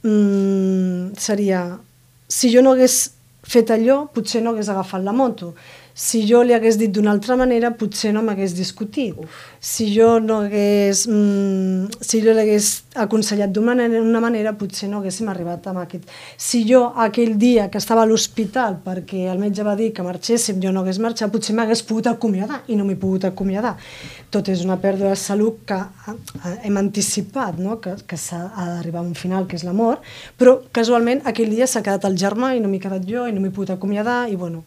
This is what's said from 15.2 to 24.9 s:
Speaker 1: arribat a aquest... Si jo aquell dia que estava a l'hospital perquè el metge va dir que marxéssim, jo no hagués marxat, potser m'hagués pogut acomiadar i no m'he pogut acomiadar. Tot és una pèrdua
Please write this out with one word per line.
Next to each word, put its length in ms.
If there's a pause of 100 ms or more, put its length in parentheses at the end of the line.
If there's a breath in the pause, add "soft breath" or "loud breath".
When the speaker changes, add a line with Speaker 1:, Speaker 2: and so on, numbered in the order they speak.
Speaker 1:
arribat 380
a 60 (100)
aquest... 220 (320 loud breath)
Si 320
jo 280
aquell 400
dia 320
que 100
estava 240
a 40
l'hospital 800
perquè 440
el 120
metge 240
va 100
dir 180
que 120
marxéssim, 580
jo 80
no 140
hagués 160
marxat, 320
potser 240
m'hagués 260
pogut 240
acomiadar 640
i 80
no 80
m'he 100
pogut 300
acomiadar. 520 (540 loud breath)
Tot 180
és 140
una 180
pèrdua 300